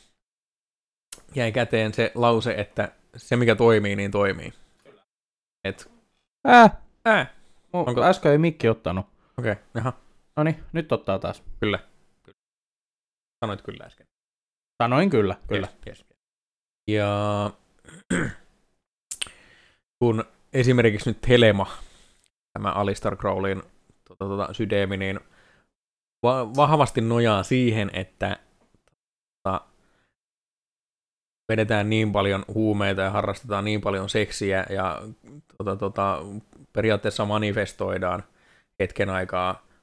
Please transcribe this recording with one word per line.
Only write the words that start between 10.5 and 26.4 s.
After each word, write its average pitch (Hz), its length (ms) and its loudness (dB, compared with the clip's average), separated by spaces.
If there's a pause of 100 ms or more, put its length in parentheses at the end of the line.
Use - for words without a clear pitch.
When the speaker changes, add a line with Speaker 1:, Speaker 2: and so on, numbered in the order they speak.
Speaker 2:
nyt 160 200 -6
ottaa 95 260 -2
taas. - 240 -8 (180)
Speaker 1:
Kyllä. 101 180 -2 (1700)
Sanoit 101 180 -8
kyllä - 220 -16
äsken. - 220 -20 (760)
Speaker 2:
Sanoin 135 280 2
kyllä, 104 260 0 (120)
kyllä. 101 200 -4 (180)
Speaker 1:
Yes, - 220 -20
yes. - 80 -20 (760)
Ja 104 600 -2 (600)
<clears throat> 180 180 -4 (1700)
kun 113 240 2 (280)
esimerkiksi 120 580 4
nyt 104 100 -6
Telema, 110 460 6 (920)
tämä 101 140 -4
Alistar 101 440 -2
Crowleyn, 95 460 -2 (460)
tota, - 160 -12
tota, 98 280 -4
sydämi, 101 440 -2
niin 95 240 -6 (1080)
va-, 123 300 0